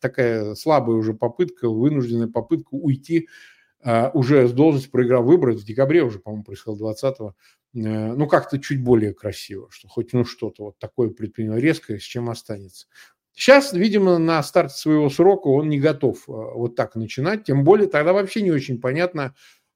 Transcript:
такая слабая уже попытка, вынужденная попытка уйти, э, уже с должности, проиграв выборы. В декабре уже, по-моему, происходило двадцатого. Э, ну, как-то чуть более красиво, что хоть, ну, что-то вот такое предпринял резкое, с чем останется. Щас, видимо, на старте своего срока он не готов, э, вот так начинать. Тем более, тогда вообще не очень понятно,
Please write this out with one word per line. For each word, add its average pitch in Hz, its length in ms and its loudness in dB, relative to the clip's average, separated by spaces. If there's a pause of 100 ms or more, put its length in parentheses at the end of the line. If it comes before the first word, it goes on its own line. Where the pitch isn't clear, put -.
такая 113 560 -2
слабая 131 420 0
уже 110 160 -2
попытка, 123 560 -4
вынужденная 117 580 0
попытка 120 440 -4
уйти, 160 560 -2 (560)
э, 117 300 0
уже 135 340 4
с 120 40 -2
должности, 143 380 2
проиграв 123 360 2
выборы. 139 300 4
В 101 80 -14
декабре 135 400 2
уже, 104 160 -6
по-моему, 107 240 -12
происходило 101 340 -12
двадцатого. 110 580 -6 (380)
Э, 110 400 -4
ну, 147 140 -2
как-то 143 320 0
чуть 139 240 -4
более 110 300 2
красиво, - 560 -12
что - 180 -20
хоть, 120 260 -8
ну, 123 120 0
что-то - 400 -12
вот 101 140 -20
такое 113 300 -4
предпринял 110 460 -8
резкое, 131 440 -4
с - 40 -18
чем 120 260 -10
останется. 101 560 -14 (500)
Щас, 277 380 6
видимо, 190 440 4
на 160 260 2
старте 165 320 0
своего 151 340 2
срока 185 380 4
он 147 220 2
не 143 100 0
готов, 143 480 0
э, 139 40 -14
вот 117 440 -8
так 117 200 -4
начинать. 143 480 -4
Тем 139 200 0
более, 202 240 6
тогда 156 260 2
вообще 202 280 -2
не 180 100 2
очень 135 280 -4
понятно, 147 540 -4 (420)